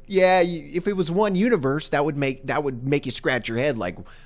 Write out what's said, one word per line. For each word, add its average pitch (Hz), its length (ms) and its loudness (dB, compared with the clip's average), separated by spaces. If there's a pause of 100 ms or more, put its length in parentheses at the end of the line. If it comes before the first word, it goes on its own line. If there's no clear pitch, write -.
yeah, 185 360 4
y-, 165 320 -2
if 175 140 -4
it 208 60 0
was 180 160 -2
one 202 240 2
universe, 175 560 0
that 143 160 0
would 147 120 -2
make, 135 280 -2
that 135 180 -2
would 127 240 -6
make 143 200 0
you 123 40 -2
scratch 131 380 -2
your 113 80 -4
head 131 220 0
like, 90 180 -6 (280)